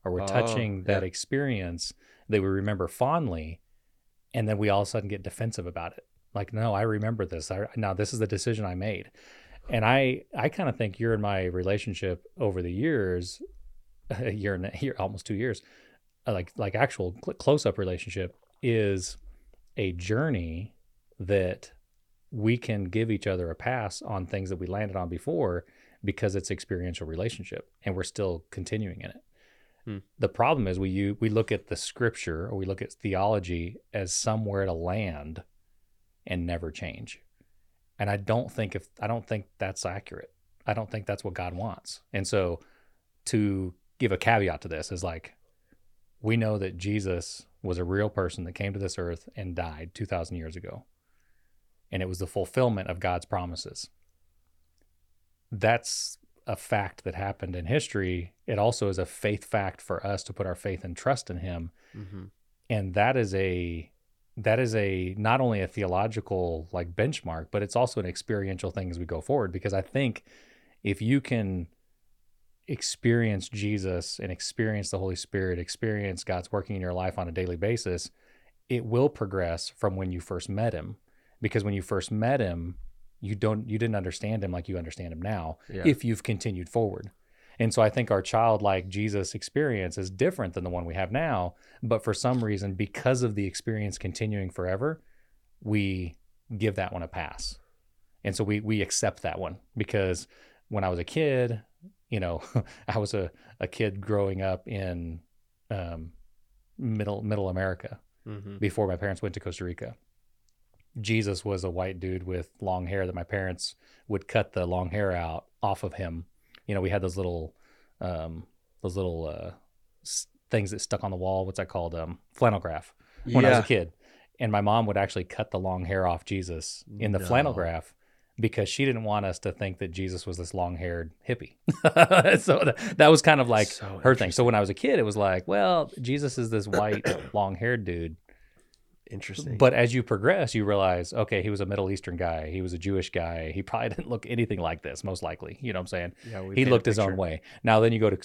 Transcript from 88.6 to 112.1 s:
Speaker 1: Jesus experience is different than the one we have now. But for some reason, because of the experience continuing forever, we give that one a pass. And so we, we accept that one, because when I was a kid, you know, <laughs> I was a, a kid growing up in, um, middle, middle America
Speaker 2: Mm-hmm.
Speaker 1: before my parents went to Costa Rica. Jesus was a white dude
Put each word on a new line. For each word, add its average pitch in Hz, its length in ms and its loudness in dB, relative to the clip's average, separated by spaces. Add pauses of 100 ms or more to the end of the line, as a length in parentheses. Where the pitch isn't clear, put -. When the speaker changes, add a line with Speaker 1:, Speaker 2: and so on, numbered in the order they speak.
Speaker 1:
Jesus 101 460 -2
experience 107 600 0
is 95 140 -4
different 117 420 0
than 90 100 -4
the 90 60 -4
one 87 160 -4
we 85 100 -6
have 92 160 -2
now. 120 440 0 (260)
But 113 220 0
for 107 100 2
some 127 300 2
reason, 101 300 -2
because 123 500 0
of 107 120 0
the 101 100 0
experience 104 520 -4
continuing 101 520 -4
forever, 98 520 -2 (600)
we 98 520 0 (420)
give 101 180 0
that 92 180 -2
one 85 100 -6
a 80 40 -6
pass. - 500 -8 (640)
And 98 120 -2
so 110 80 -2
we, 104 160 0
we 107 220 0
accept - 400 0
that 85 180 -4
one, 90 180 -8 (200)
because 95 500 0 (420)
when 104 140 -2
I 92 60 2
was 87 100 0
a 85 60 -4
kid, 127 560 0 (480)
you 110 100 -2
know, 85 220 -2 (240)
<laughs> - 220 -14
I 110 100 -2
was 104 160 0
a, 95 180 -2 (280)
a 92 80 -2
kid 101 340 -2
growing 98 400 0
up 95 260 -2
in, 87 540 -6 (480)
um, 85 420 -6 (680)
middle, 104 420 0
middle 104 280 0
America 92 500 -4 (280)
Speaker 2:
Mm-hmm. 101 300 -12
Speaker 1:
before 104 300 2
my 92 80 0
parents 95 260 -4
went 95 140 -4
to 95 40 -8
Costa 92 260 -8
Rica. 87 300 -8 (1040)
Jesus 101 460 0
was 98 180 -2
a 92 60 -2
white 92 300 -4
dude 92 240 -4